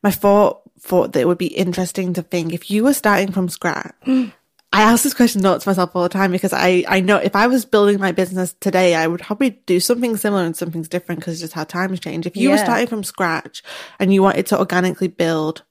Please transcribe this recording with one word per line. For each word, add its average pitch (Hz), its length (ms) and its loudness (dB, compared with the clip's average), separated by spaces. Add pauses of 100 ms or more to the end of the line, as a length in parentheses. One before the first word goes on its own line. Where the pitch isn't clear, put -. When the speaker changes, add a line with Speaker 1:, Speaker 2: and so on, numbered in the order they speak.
Speaker 1:
my 202 80 2
thought, 202 520 2 (180)
thought - 320 0
that 143 80 2
it 160 80 4
would 175 100 2
be 180 80 -2
interesting 180 680 -4
to 175 80 -4
think 165 300 -4
if - 200 -10
you 214 100 0
were 277 100 4
starting 196 380 0
from 185 180 -2
scratch. - 460 -6 (100)
Speaker 2:
Mm. 262 280 0 (400)
Speaker 1:
I 202 100 4
ask 226 220 4
this 285 100 -4
question 233 260 2
not 185 220 2
to - 60 -2
myself 185 260 0
all 180 80 0
the 175 80 0
time 196 220 0
because 185 200 -2
I, 180 360 2
I 190 120 2
know 190 160 4
if - 180 0
I 208 120 4
was 247 180 0
building 202 360 4
my 190 120 0
business 180 480 -2
today, 185 360 2
I 160 100 2
would 170 160 -2
probably 220 280 -2 (140)
do 180 160 2
something 240 360 -2
similar 202 280 0
and 165 120 -4
something's 165 320 -8
different 175 340 -6
'cause 165 180 -8
just 160 140 -12
how 160 100 -8
times 185 360 -6
change. 170 260 -8
If 175 100 -10
you 247 140 2
were 294 60 4
Speaker 2:
Yeah. 311 80 2
Speaker 1:
starting 240 240 0
from 220 160 -6
scratch - 580 -6 (360)
and 196 140 2
you 190 100 4
wanted 190 240 2
to - 120 0
organically 180 500 -2
build 160 640 -2